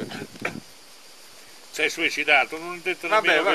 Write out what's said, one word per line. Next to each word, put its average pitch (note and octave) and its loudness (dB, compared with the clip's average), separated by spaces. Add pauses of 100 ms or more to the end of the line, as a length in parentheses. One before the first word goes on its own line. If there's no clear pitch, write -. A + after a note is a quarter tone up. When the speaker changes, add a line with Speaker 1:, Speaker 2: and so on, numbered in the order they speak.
(1700)
Speaker 1:
Si - -6
è D#3 4
suicidato, D3 2
non F3 -8
ho F3 -12
detto F3 -4
Speaker 2:
Vabbè, G#3 2
Speaker 1:
nemmeno D#3+ 4
che G3+ 2